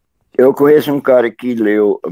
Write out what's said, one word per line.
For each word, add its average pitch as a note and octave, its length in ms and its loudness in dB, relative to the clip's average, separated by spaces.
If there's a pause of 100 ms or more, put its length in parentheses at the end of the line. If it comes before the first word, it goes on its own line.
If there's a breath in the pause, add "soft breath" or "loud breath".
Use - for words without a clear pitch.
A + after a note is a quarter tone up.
(360)
Eu C3+ 160 2
conheço D3 400 2
um C#3 80 -4
cara B2 300 0
que B2 240 -8
leu G#2 440 -2 (140)